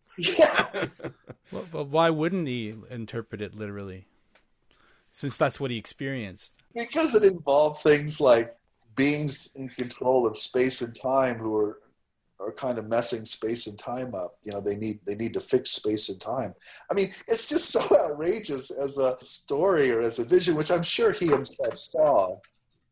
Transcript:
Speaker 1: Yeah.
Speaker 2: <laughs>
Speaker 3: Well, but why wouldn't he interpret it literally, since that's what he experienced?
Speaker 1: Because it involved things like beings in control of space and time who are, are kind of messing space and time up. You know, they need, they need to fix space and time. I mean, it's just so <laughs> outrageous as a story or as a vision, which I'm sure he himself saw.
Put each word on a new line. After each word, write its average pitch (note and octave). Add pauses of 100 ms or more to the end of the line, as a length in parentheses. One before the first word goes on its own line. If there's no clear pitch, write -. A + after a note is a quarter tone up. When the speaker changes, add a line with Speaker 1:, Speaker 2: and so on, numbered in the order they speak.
(180)
Speaker 1:
Yeah. -
Speaker 2:
<laughs> F#3+ (640)
Speaker 3:
Well, -
but D3+
why E3
wouldn't E3
he A#2 (160)
interpret A2+
it G2+
literally, G2+ (1080)
since -
that's C#3
what C3+
he A#2
experienced? A#2 (140)
Speaker 1:
Because B3
it G#3+
involved D3+
things D3+
like A#2+ (420)
beings D3
in C3+
control B2
of A2
space B2+
and A#2
time C3
who A2
are, G#2+ (600)
are G2+
kind B2
of G#2+
messing A#2
space A2+
and G2+
time B2
up. F#2
You G#2
know, G2+
they G2+
need, G#2+
they G2+
need A2
to F#2+
fix B2+
space -
and F#2+
time. A#2 (380)
I -
mean, F#3+ (160)
it's -
just -
so A#3+
<laughs> -
outrageous D3+
as C3+
a B2+
story D3+
or A2+
as A2+
a A#2
vision, E3+
which D3+
I'm E3+
sure A3
he F3+
himself C3
saw. A#2 (540)